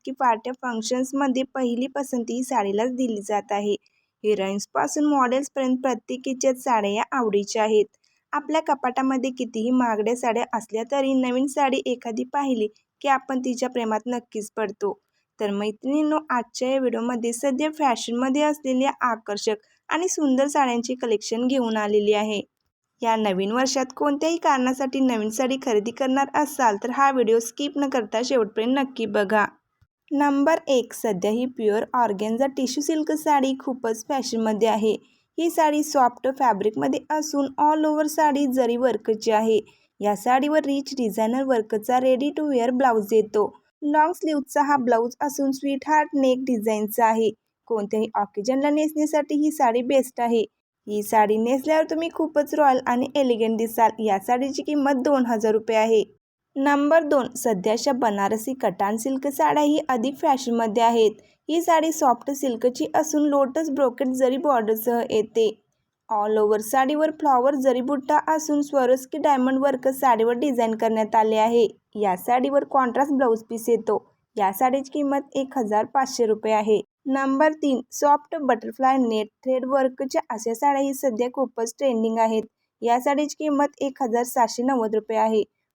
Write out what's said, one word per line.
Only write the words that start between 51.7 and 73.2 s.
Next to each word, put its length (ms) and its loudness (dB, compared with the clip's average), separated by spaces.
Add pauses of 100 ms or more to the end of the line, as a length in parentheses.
तुम्ही 240 -4
खूपच 400 -2
रॉयल 340 4
आणि 280 0
एलिगंट 420 2
दिसाल. 420 2
या 200 0
साडीची 440 -2
किंमत 420 0
दोन 200 2
हजार 260 0
रुपये 260 0
आहे. 260 4 (520)
नंबर 480 2
दोन, 320 0
सध्याच्या 580 0
बनारसी 600 -2
कटान 440 -2
सिल्क 300 -4
साड्याही 520 2 (100)
अधिक 260 -2
फॅशनमध्ये 680 0
आहेत. 280 4 (380)
ही 120 0
साडी 300 2
सॉफ्ट 400 0
सिल्कची 540 -2 (100)
असून 300 0
लोटस 440 0
ब्रोकेट 380 0
जरी 300 0
बॉर्डरसह 720 0
येते. 400 0 (600)
All 280 0
over 220 2
साडीवर 520 0
फ्लॉवर 440 2
जरी 260 2
बुट्टा 360 0 (100)
असून 340 2
स्वरोस्की 560 0
डायमंड 420 2
वर्क 280 0
साडीवर 460 2
डिझाईन 420 0
करण्यात 400 0
आले 200 4
आहे. 320 4 (280)
या 220 0
साडीवर 460 0
कॉन्ट्रास्ट 500 0
ब्लाउज 300 2